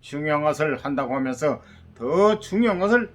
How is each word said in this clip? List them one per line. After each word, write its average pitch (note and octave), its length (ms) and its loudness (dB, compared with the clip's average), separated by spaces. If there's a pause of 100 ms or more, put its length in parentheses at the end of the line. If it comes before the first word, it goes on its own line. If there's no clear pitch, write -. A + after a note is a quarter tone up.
중요한 D3 400 -4
것을 D3 420 0
한다고 C3+ 300 -2
하면서 C3 480 -2 (320)
더 F#3+ 440 2
중요한 G#3+ 420 0
것을 A3 340 2